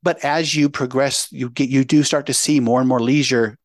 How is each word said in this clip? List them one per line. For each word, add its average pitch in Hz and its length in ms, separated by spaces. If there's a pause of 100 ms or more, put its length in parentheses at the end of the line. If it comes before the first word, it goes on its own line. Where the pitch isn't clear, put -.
But 170 240
as 151 300
you 147 120
progress, 135 640
you 127 200
get, 127 180
you 135 160
do 147 160
start 143 240
to 135 80
see 147 260
more 123 200
and 127 100
more 123 120
leisure 123 640